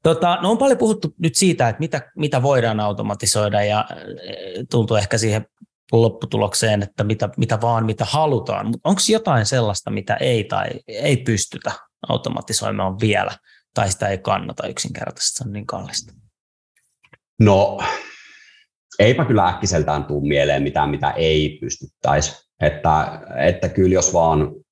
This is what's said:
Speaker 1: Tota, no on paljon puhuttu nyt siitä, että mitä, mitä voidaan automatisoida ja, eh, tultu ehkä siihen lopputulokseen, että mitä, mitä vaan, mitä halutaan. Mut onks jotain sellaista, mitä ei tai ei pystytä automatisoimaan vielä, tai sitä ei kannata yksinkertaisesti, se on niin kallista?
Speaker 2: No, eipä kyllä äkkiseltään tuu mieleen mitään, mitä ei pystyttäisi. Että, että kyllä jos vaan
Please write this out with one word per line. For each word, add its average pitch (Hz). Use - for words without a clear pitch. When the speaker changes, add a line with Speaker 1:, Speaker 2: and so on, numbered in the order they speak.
Speaker 1:
Tota, 175
no 190
on 226
paljon 269
puhuttu 214
nyt 165
siitä, 139
että 107
mitä, 151
mitä 147
voidaan 117
automatisoida 104
ja, 107
eh, 92
tultu 113
ehkä 104
siihen 107
lopputulokseen, 107
että 104
mitä, 107
mitä 113
vaan, 117
mitä 110
halutaan. 123
Mut 113
onks 190
jotain 185
sellaista, 110
mitä 101
ei 117
tai 98
ei 123
pystytä 117
automatisoimaan 101
vielä, 101
tai 92
sitä 101
ei 98
kannata -
yksinkertaisesti, -
se 127
on 101
niin 104
kallista? -
Speaker 2:
No, 101
eipä 117
kyllä 110
äkkiseltään 78
tuu 73
mieleen 71
mitään, 73
mitä 73
ei 78
pystyttäisi. -
Että, 78
että 80
kyllä 92
jos 92
vaan 80